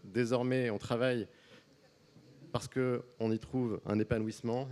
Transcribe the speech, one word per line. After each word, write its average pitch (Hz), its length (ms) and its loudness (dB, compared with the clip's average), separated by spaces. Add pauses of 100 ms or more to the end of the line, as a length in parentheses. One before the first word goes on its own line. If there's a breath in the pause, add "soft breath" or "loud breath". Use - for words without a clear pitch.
désormais, 123 680 2
on 104 80 -2
travaille 120 500 0 (1200 loud breath)
parce - 160 -4
qu'on 123 600 0
y 110 80 2
trouve 120 480 -2
un 104 140 2
épanouissement, 110 720 -2